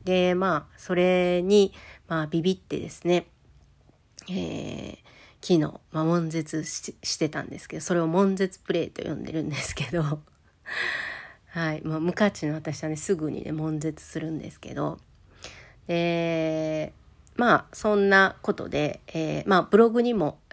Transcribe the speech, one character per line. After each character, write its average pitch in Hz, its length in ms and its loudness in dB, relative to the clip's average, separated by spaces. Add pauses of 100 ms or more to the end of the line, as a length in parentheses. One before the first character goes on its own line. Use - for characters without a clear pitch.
で、 180 300 4
ま 180 360 0
あ、 - 60 -20
そ - 180 -6
れ 180 460 4
に、 196 320 4 (340)
ま 160 140 -2
あ、 156 60 -4
ビ 165 140 0
ビ 185 120 2
っ 185 40 -4
て - 220 -8
で 165 100 -8
す - 160 -14
ね、 175 220 2 (1000)
え - 20 -8
ー、 - 680 -8 (440)
昨 - 120 2
日、 165 60 6 (320)
ま 160 100 -2
あ、 - 20 0
悶 165 260 0
絶 156 340 -4
し-、 - 400 -10
し - 140 -4
て 156 120 0
た 151 140 -6
ん - 60 -12
で - 100 -12
す - 80 -16
け - 100 -12
ど、 165 40 -8
そ - 120 -2
れ 175 60 4
を 165 80 2
悶 190 280 4
絶 185 240 -4
プ - 140 -4
レ 165 120 0
イ - 40 -10
と - 140 -10
呼 - 80 -4
ん - 120 -8
で 143 80 -10
る 156 120 -4
ん 156 60 -4
で 147 60 -4
す - 200 -2
け 143 160 -4
ど、 151 340 0
<laughs> - 1200 -10
は 165 260 -2
い。 156 100 -6
ま 156 120 -2
あ、 156 40 -2
無 175 140 0
価 208 160 4
値 - 160 -4
の 151 80 0
私 156 300 -6
は 156 60 -4
ね、 156 60 -4
す 175 200 -2
ぐ 156 160 -4
に - 120 -8
ね、 - 80 -8
悶 156 280 -4
絶 151 260 -6
す - 140 -8
る 160 120 -6
ん 156 60 -6
で - 140 -10
す - 80 -18
け - 160 -14
ど、 147 240 -4 (880)
で、 165 1080 -2 (420)
ま 240 160 4
あ、 - 220 4
そ 208 220 2
ん 196 140 4
な 196 320 6
こ - 120 -2
と - 160 -6
で、 147 380 -2
え 156 340 -4
ー、 - 60 -12
ま 185 100 6
あ、 170 60 6
ブ - 140 6
ロ 226 120 8
グ 233 120 2
に 240 120 2
も、 170 260 -2 (140)